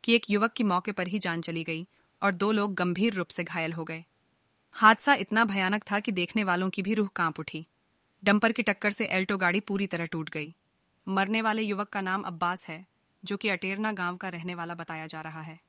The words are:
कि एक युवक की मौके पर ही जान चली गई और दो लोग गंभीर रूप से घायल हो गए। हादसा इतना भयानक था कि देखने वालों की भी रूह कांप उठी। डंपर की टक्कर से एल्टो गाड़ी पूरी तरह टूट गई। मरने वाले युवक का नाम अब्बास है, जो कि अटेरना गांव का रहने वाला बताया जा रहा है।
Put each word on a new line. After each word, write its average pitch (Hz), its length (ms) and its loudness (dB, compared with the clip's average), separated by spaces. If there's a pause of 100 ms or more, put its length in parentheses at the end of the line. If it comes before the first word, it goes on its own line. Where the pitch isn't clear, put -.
कि 233 100 6
एक 233 160 4
युवक 208 260 2
की 233 80 2
मौके 185 280 0
पर 180 140 -2
ही 190 120 -4
जान 170 220 -2
चली 165 240 -6
गई 165 220 -6 (360)
और 196 120 2
दो 202 180 2
लोग 208 220 2
गंभीर 180 400 2
रूप 180 120 -2
से - 180 -4
घायल 170 280 -4
हो 160 120 -6
गए। 165 200 -10 (680)
हादसा 220 420 8
इतना 220 300 2
भयानक 196 380 2 (100)
था 208 80 2
कि 208 120 -2
देखने 185 320 0
वालों 185 260 2
की 196 120 -4
भी 202 120 0
रूह 208 220 2
कांप 165 220 -2
उठी। 160 280 -10 (580)
डंपर 208 280 4
की 226 100 -2
टक्कर 208 280 0
से 208 140 -2
एल्टो 190 320 0
गाड़ी 185 240 2
पूरी 196 260 -2
तरह 170 180 -4
टूट 160 260 -6
गई। 156 240 -10 (540)
मरने 196 340 0
वाले 220 200 0
युवक 202 260 -2
का 202 120 -4
नाम 190 220 -2
अब्बास 175 460 -4
है, 175 180 -14 (380)
जो 202 120 -4
कि 214 120 -4
अटेरना 196 440 -2
गांव 180 240 -4
का 190 120 -8
रहने 175 260 -8
वाला 170 200 -8
बताया 165 320 -10
जा 156 140 -10
रहा 160 200 -12
है। 160 280 -14